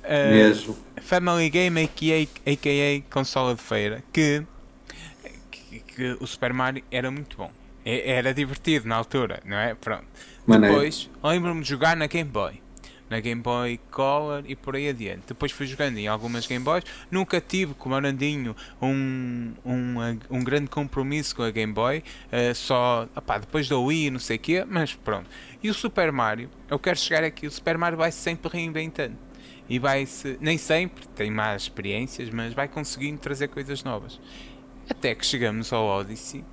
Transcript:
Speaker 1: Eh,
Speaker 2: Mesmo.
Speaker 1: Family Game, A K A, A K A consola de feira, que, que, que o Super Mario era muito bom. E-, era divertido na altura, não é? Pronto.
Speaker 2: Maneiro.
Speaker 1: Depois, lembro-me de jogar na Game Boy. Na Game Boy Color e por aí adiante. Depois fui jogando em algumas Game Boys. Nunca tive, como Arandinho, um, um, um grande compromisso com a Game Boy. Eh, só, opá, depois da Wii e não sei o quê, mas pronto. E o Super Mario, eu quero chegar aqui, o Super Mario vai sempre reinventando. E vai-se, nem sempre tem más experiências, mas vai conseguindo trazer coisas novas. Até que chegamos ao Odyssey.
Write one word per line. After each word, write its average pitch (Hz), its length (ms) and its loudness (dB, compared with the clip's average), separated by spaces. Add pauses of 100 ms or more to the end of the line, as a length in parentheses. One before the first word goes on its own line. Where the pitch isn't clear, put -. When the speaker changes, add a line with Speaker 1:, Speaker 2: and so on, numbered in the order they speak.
Speaker 1:
Eh, 143 280 4
Speaker 2:
Mesmo. 107 460 8 (240)
Speaker 1:
Family 175 480 4
Game, 170 340 4
A 156 40 2
K 160 260 2 (320)
A, 143 60 2
A 143 40 4
K 147 140 0 (280)
A 143 160 -10
consola 131 400 2
de 117 80 -4
feira, 107 400 0 (120)
que, 151 280 4 (1080)
que, - 280 -16
que 123 400 -6
o 127 80 -6
Super 123 260 -2
Mario 127 380 -2
era 127 200 -2
muito 143 260 -10
bom. 95 140 -8 (340)
E-, 120 240 0
era 127 240 2
divertido 139 540 0
na 113 80 2
altura, 113 500 0
não 101 120 -4
é? 113 180 0
Pronto. 107 300 -6 (400)
Speaker 2:
Maneiro. 107 300 10
Speaker 1:
Depois, 151 340 2 (140)
lembro-me 170 380 0
de 131 80 -6
jogar 160 260 4
na 156 120 0
Game 160 220 -2
Boy. 101 320 -4 (480)
Na 110 100 -2
Game 117 220 -4
Boy 120 360 0 (140)
Color 143 560 0
e 131 80 -8
por 131 180 -8
aí 139 140 -2
adiante. 101 400 -6
Depois - 240 -4
fui 143 160 -6
jogando 135 300 -2
em 104 100 -2
algumas 117 400 -2
Game 127 160 -2
Boys. 165 220 2 (260)
Nunca 180 300 2
tive, 185 320 -2
como 131 200 -4
Arandinho, 139 640 0 (260)
um, 131 720 -2 (140)
um, 127 300 -2 (340)
um 127 120 -2
grande 139 280 0
compromisso 143 680 -2
com 127 80 -2
a 113 80 0
Game 110 220 -2
Boy. 127 300 0 (280)
Eh, 120 220 2
só, 123 600 2
opá, - 240 -2
depois 135 300 -2
da 139 100 2
Wii 147 300 2
e 139 40 0
não 127 80 -6
sei 113 180 -2
o - 20 -4
quê, 180 260 0
mas 170 280 0
pronto. 95 360 -4 (320)
E 214 80 -2
o 214 40 -2
Super 190 400 2
Mario, 117 360 0 (200)
eu 143 100 0
quero 175 180 2
chegar - 280 2
aqui, 156 200 -6
o 147 60 -8
Super 165 260 -2
Mario 170 200 0
vai 160 160 2
sempre 165 360 -4
reinventando. 160 680 -4 (520)
E 123 80 0
vai-se, 135 640 0
nem 156 180 2
sempre 170 520 0
tem 107 200 -2
más 107 340 0
experiências, 110 680 -6
mas 117 240 -6
vai 139 160 -2
conseguindo 147 500 -6
trazer 143 300 -4
coisas 139 340 -8
novas. 117 380 -8 (680)
Até - 260 -2
que - 100 -6
chegamos 113 480 0
ao 113 120 4
Odyssey. 101 680 -2